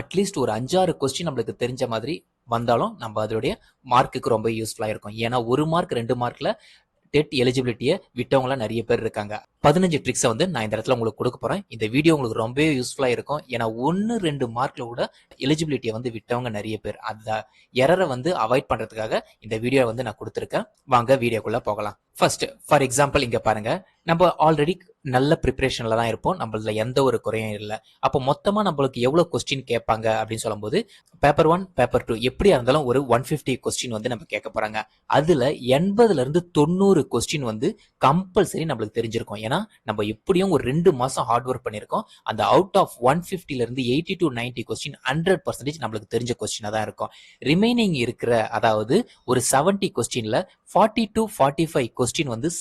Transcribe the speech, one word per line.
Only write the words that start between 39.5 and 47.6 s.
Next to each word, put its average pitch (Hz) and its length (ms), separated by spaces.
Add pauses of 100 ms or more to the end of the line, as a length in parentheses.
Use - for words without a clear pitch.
நம்ம 107 160 (100)
எப்படியும் 190 420
ஒரு 117 140
ரெண்டு 170 300
மாசம் 135 280
ஹார்ட் 123 220
ஒர்க் 123 160
பண்ணிருக்கோம். 113 380 (260)
அந்த 107 100 (160)
out 190 260
of - 80 (200)
one 170 100 (100)
fifty-ல 143 360
இருந்து 123 260
எயிட்டி 170 300
to 160 60 (120)
நைன்டி 120 300
கொஸ்டின் 139 280 (120)
ஹண்ட்ரட் 165 360
பர்சன்டேஜ் 139 380
நம்மளுக்கு 107 320
தெரிஞ்ச 120 260
கொஸ்டினா 104 340
தான் 107 100
இருக்கும். - 260 (380)
ரிமைனிங் 214 540